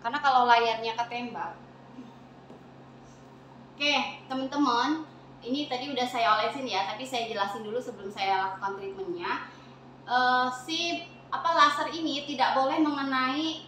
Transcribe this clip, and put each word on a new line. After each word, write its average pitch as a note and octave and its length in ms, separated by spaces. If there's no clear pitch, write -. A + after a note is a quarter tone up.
Karena B3 180
kalau C4 280
layarnya A3+ 480
ketembak, A#3 600
oke, C#4+ 220
teman-teman, C4+ 800
ini C#4 240
tadi B3+ 240
udah B3 160
saya A#3 320
olesin A3+ 240
ya, G3 240
tapi - 160
saya A#3 240
jelasin G#3 400
dulu G#3+ 80
sebelum A#3 320
saya G3 400
lakukan G3 320
treatmentnya. F4 720
Eh, B3+ 400
si, E4+ 360
apa, D4+ 240
laser D4+ 400
ini D4 320
tidak B3+ 320
boleh C#4 240
mengenai C#4 880